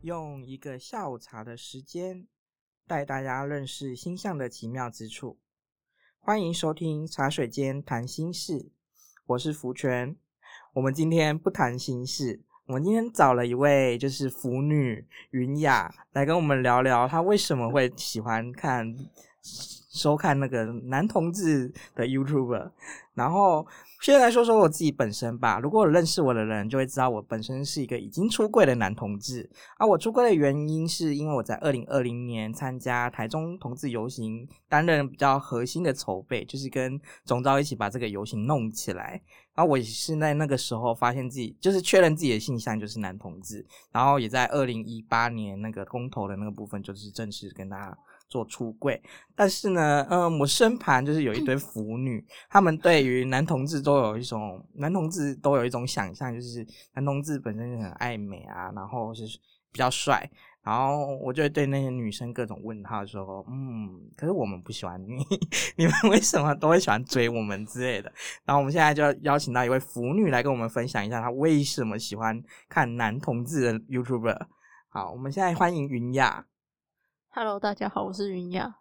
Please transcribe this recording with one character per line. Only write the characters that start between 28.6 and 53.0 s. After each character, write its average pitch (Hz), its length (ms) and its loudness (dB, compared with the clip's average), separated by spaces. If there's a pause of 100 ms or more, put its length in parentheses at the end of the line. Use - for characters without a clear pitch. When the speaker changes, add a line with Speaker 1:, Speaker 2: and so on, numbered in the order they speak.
Speaker 1:
的 131 100 4
男 107 200 0
同 104 240 -6
志。 123 280 -10 (280)
啊， - 100 2
我 208 120 6
出 226 120 -2
柜 247 140 2
的 226 100 6
原 147 340 2
因 160 200 -2
是 160 260 -2
因 147 140 -4
为 151 80 -2
我 117 80 -2
在 110 140 -4
二 147 140 0
零 120 160 -2
二 135 140 0
零 123 240 -4
年 110 280 -6
参 127 260 -6
加 120 300 -2
台 110 180 -6
中 160 320 -6
同 123 160 -8
志 120 140 -6
游 117 180 -4
行， 117 400 -8 (220)
担 151 160 2
任 151 220 4
比 - 100 -12
较 135 200 4
核 120 280 -4
心 165 180 -4
的 147 100 2
筹 95 280 -6
备， - 240 -6
就 - 120 -10
是 135 120 -8
跟 131 300 -4 (260)
总 123 180 0
召 135 160 4
一 143 40 2
起 143 120 -4
把 107 140 -2
这 120 100 -8
个 120 80 -4
游 101 160 -6
行 107 220 -4
弄 123 260 0
起 - 220 -6
来。 - 280 -8 (320)
然 160 100 2
后 165 60 4
我 139 80 4
也 123 60 0
是 113 340 -4
在 151 180 2
那 151 120 0
个 135 100 0
时 - 160 -4
候 117 220 0
发 120 180 2
现 127 160 -4
自 135 80 -10
己， 113 220 -6
就 185 100 4
是 190 120 2
确 190 180 6
认 160 160 8
自 160 80 -4
己 135 80 4
的 107 80 4
性 123 180 -2
向 110 220 -4
就 104 80 -6
是 110 120 -8
男 95 200 -6
同 90 220 -14
志， 104 220 -12 (280)
然 120 120 2
后 139 140 6
也 113 120 -2
在 123 180 2
二 143 160 2
零 113 220 -4
一 113 160 -12
八 117 260 0
年 107 340 -6
那 110 80 -6
个 104 160 -8
公 123 240 -8
投 101 200 -4
的 98 80 -6
那 104 80 -6
个 107 40 -6
部 104 160 -10
分， 101 160 -10
就 98 140 -12
是 104 160 -16
正 110 180 -8
式 101 240 -14
跟 95 140 -12
大 98 100 -12
家 98 180 -14 (340)
做 117 160 -4
出 117 260 -8
柜。 123 320 -4 (320)
但 202 120 4
是 196 240 0
呢， 147 380 2
嗯， 170 300 2
我 143 80 4
身 226 300 4
旁 135 280 2
就 151 80 0
是 156 100 2
有 113 100 0
一 311 100 -2
堆 135 140 2
腐 110 400 -6
女， 127 280 -4 (240)
她 202 120 8
们 160 160 4
对 160 280 6